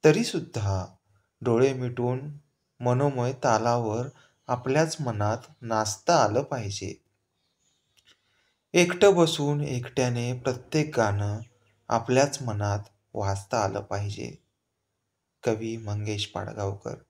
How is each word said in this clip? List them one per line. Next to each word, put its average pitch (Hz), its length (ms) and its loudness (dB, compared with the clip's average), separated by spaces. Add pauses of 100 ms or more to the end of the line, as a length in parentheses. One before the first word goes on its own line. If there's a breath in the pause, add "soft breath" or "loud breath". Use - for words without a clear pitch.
तरीसुद्धा 120 800 2 (560)
डोळे 120 320 4
मिटून 127 640 -4 (420)
मनोमय 123 540 0
तालावर 120 720 2 (400 soft breath)
आपल्याच 135 540 0
मनात 110 360 -2 (240)
नाचता 113 640 2
आलं 110 200 2
पाहिजे. 104 580 -8 (1700 soft breath)
एकटं 175 420 6
बसून 147 460 2
एकट्याने 123 720 -2
प्रत्येक 143 640 -2
गाणं 104 420 0 (480)
आपल्याच 127 540 2
मनात 104 380 -2 (340)
वाचता 101 500 -2
आलं 98 180 -2
पाहिजे. 101 540 -8 (1080)
कवी 113 340 -2
मंगेश 104 480 -6
पाडगावकर. 101 680 -8 (140)